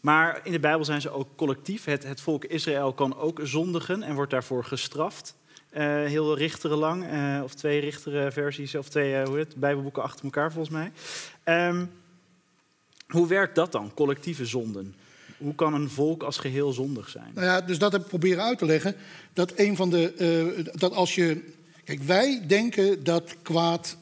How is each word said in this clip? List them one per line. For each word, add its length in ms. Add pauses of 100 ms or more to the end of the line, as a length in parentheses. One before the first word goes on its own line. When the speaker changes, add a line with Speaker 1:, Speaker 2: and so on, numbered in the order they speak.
Speaker 1:
Maar 440
in 80
de 80
Bijbel 240
zijn 160
ze 100
ook 260
collectief. 480
Het, 200
het 160
volk 240
Israël 480
kan 260
ook 240
zondigen 600
en 120
wordt 160
daarvoor 340
gestraft. 680 (360)
Eh, 160
heel 500
Richteren 420
lang, 320
eh, 340
of 100
twee 260
Richteren 520
versies, 420
of 140
twee, 260
eh, 120
hoe 100
heet 120
het, 80
Bijbelboeken 460
achter 220
elkaar 280
volgens 220
mij. 180 (520)
Ehm, 400 (1200)
hoe 180
werkt 280
dat 180
dan, 220
collectieve 520
zonden? 480 (440)
Hoe 160
kan 200
een 160
volk 320
als 160
geheel 340
zondig 360
zijn? 260
Speaker 2:
Nou 120
ja, 140
dus 180
dat 140
heb 80
ik 80
proberen 360
uit 140
te 80
leggen. 300 (360)
Dat 240
een 200
van 140
de, 220
eh, 520 (160)
dat 120
als 220
je, 300 (400)
kijk, 180
wij 440
denken 580
dat 380
kwaad 600